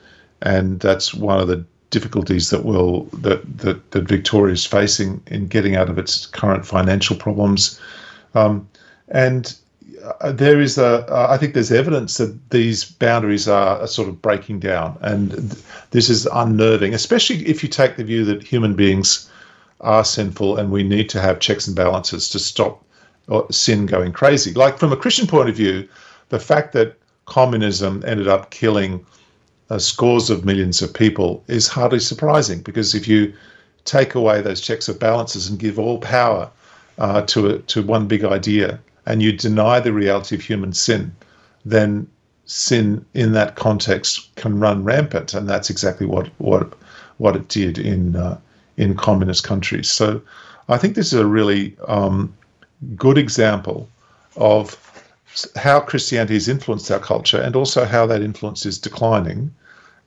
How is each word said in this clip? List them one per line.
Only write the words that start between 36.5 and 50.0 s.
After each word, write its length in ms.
uh, 240
to 260
a, 100
to 240
one 240
big 180
idea, 540
and 160
you 100
deny 480
the 120
reality 420
of 80
human 300
sin, 420
then 420
sin 600
in 180
that 240
context 800
can 220
run 260
rampant, 480
and 160
that's 220
exactly 360
what, 220
what, 360
what 180
it 120
did 300
in, 380
uh, 220
in 180
communist 500
countries. 460
So 300